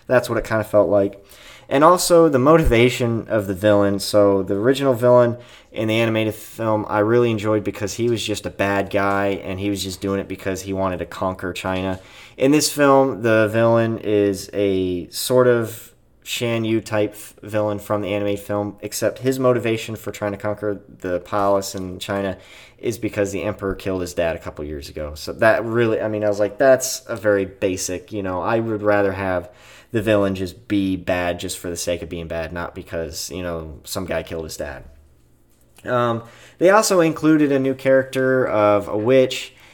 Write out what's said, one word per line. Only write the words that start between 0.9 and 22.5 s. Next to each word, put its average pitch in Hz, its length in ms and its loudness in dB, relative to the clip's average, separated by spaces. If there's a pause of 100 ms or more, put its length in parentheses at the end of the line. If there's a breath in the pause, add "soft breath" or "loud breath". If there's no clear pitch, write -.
And 143 140 2
also 170 460 6
the 139 100 4
motivation 123 920 4
of 104 200 -2
the 101 60 -2
villain. 101 440 4
So 101 460 2
the 95 100 -2
original 131 400 2
villain 120 440 4 (340 loud breath)
in 110 160 -4
the 110 60 2
animated 110 400 0
film, 110 540 -4
I 104 120 0
really 117 320 4
enjoyed 107 320 0
because 104 300 -6
he 117 140 -2
was 113 140 -2
just 104 240 -6
a 90 40 -10
bad 98 400 -2
guy, 98 520 0
and 92 160 -8
he 101 120 -2
was 98 120 -4
just 95 180 -8
doing 98 200 -2
it 90 80 -8
because 92 340 -8
he 98 100 -8
wanted 95 280 -2
to 85 60 -8
conquer 92 460 -6
China. 92 460 -4 (380 loud breath)
In 135 160 2
this 147 180 2
film, 135 520 2
the 110 280 4
villain 113 480 2
is 101 540 0
a 92 560 -2
sort 127 400 2
of 113 400 0 (360)
Shan 117 400 -4
Yu 110 160 0
type 104 340 -2
f-, - 280 -20
villain 107 380 -2
from 104 200 -2
the 98 140 -4
animated 101 300 -2
film, 104 360 -4
except - 380 -4
his 131 220 -2
motivation 113 560 0
for 104 160 -10
trying 104 180 -6
to 98 80 -6
conquer 104 500 -4
the 90 300 -6
palace 98 560 0
in 92 240 -8
China 98 400 -4 (400 loud breath)